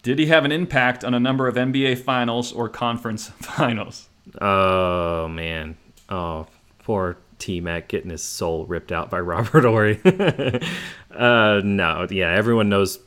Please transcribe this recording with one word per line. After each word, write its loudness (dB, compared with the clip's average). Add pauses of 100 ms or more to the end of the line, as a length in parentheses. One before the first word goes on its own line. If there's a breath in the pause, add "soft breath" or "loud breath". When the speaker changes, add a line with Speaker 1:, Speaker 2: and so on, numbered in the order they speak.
Speaker 1:
Did 0
he 2
have 6
an 2
impact 0
on -2
a 2
number 2
of 0
N 0
B 2
A 2
finals -2
or -4
conference -6
<laughs> -20
finals? -4 (320)
Speaker 2:
Oh, 2
man. -8 (340)
Oh, -6 (360)
poor -4 (200)
T-Mac -6
getting -6
his -10
soul -6
ripped -8
out -4
by -4
<laughs> -2
Robert 2
Horry. 2
<laughs> 0 (500 loud breath)
Uh, 4
no, 0
yeah, 0
everyone 2
knows 2